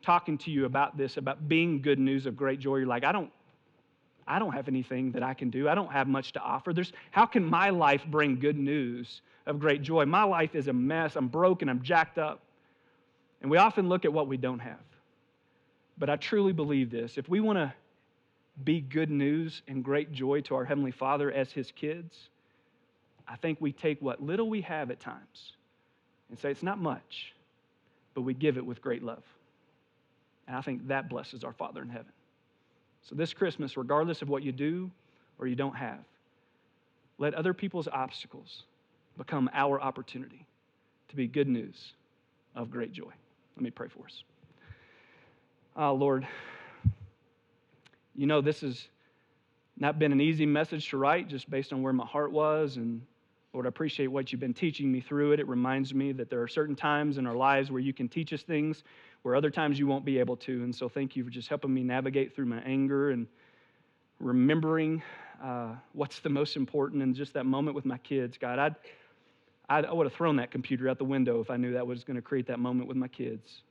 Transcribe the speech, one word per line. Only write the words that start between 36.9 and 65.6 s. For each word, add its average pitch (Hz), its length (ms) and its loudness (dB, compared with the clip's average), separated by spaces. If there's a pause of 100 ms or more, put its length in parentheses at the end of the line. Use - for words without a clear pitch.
let 147 160 -2
other 160 180 0
people's 180 360 -6
obstacles - 760 -10 (560)
become 135 340 -2
our 139 300 2
opportunity 131 640 -10 (640)
to - 80 -16
be 127 100 0
good 139 220 2
news 117 440 -4 (640)
of 120 160 -8
great 120 220 -8
joy. - 200 -14 (440)
Let - 60 -8
me 120 80 -4
pray 120 160 -10
for - 180 -18
us. - 200 -20 (1500)
Uh, 147 160 2
Lord, 135 340 4 (1900)
you 139 100 0
know 151 140 6
this 151 220 2
has 131 260 -6 (880)
not 147 200 2
been 151 120 6
an 139 100 6
easy 156 260 4
message 151 440 0
to 139 80 -2
write 139 300 2
just 139 200 -10
based 135 240 -4
on 131 100 -2
where 131 100 0
my 127 120 2
heart 147 280 -4
was. 151 440 2
And 117 260 -4 (500)
Lord, 127 140 -4
I - 20 -2
appreciate 143 400 -2
what 135 240 -4
you've 123 80 -4
been 123 140 -2
teaching 143 360 0
me 127 100 0
through 147 320 2
it. 151 80 8
It 135 60 -2
reminds 131 480 0
me 139 180 0
that 127 180 -6
there 123 120 -2
are 120 60 -4
certain 151 260 -2
times 147 440 0
in 127 100 0
our 117 80 -2
lives 135 340 4
where 131 100 -2
you 131 120 0
can 123 160 -4
teach 160 240 -4
us 151 100 -4
things 156 400 -2 (400)
where 127 140 2
other 147 140 4
times 147 280 0
you 143 80 2
won't 135 180 0
be 135 140 2
able 123 200 0
to. 123 260 -4
And 123 100 -4
so 127 140 -6
thank 135 260 -4
you 131 80 -2
for 120 80 -10
just 120 180 -10
helping 143 240 -2
me 131 120 0
navigate 131 500 0
through 139 120 -2
my 117 160 -2
anger 135 480 2
and 120 180 -2 (920)
remembering, 156 800 4 (400)
uh, 120 340 -6 (180)